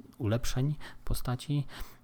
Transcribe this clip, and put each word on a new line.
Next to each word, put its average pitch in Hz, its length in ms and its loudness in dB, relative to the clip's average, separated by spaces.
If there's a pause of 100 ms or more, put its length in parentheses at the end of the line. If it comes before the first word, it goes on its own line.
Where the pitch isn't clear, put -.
(180)
ulepszeń 127 560 2 (300)
postaci, 139 640 0 (380)